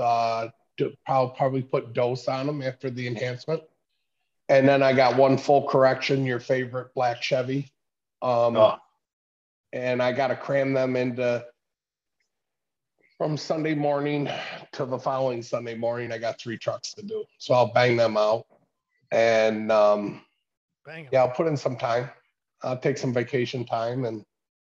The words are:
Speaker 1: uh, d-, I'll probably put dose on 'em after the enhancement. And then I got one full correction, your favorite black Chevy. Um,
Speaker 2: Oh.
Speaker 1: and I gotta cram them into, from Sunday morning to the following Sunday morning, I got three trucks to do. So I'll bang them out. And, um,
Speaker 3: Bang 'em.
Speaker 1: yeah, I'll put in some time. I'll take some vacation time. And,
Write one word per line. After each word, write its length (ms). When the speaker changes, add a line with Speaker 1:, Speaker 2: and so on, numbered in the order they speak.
Speaker 1:
uh, 480
d-, 300
I'll 240
probably 320
put 300
dose 340
on 220
'em 140
after 280
the 160
enhancement. 560
And 200
then 140
I 100
got 240
one 220
full 300
correction, 580
your 140
favorite 540
black 280
Chevy. 480
Um, 340
Speaker 2:
Oh. 200
Speaker 1:
and 300
I 80
gotta 240
cram 380
them 240
into, 480
from 180
Sunday 380
morning 540
to 120
the 140
following 440
Sunday 340
morning, 340
I 80
got 220
three 180
trucks 360
to 80
do. 220
So 160
I'll 180
bang 240
them 200
out. 300
And, 580
um, 520
Speaker 3:
Bang 200
'em. 80
Speaker 1:
yeah, 80
I'll 100
put 160
in 100
some 200
time. 340
I'll 160
take 200
some 140
vacation 540
time. 400
And, 180